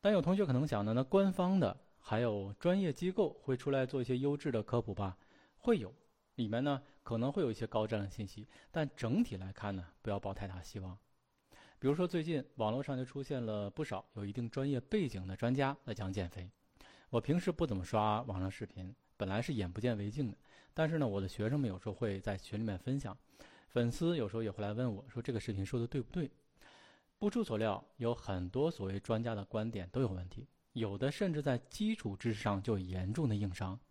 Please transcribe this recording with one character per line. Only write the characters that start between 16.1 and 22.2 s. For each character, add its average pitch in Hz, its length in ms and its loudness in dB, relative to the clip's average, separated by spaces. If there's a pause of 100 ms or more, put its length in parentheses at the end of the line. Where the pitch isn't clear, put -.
减 95 160 0
肥。 90 220 -10 (640)
我 117 100 4
平 156 180 2
时 175 140 0
不 165 140 0
怎 110 100 -2
么 92 80 -2
刷 107 380 2
网 101 180 -4
上 92 100 0
视 - 140 -8
频， 92 260 -10 (280)
本 95 100 -2
来 101 140 0
是 156 100 -4
眼 98 180 -2
不 90 80 -8
见 113 200 0
为 101 120 -2
净 123 200 -2
的， - 60 -10 (360)
但 160 160 0
是 160 100 0
呢， 143 80 4
我 101 140 0
的 95 80 -2
学 107 220 -2
生 143 100 2
们 131 80 2
有 92 100 -4
时 - 80 -8
候 107 60 -2
会 98 280 -2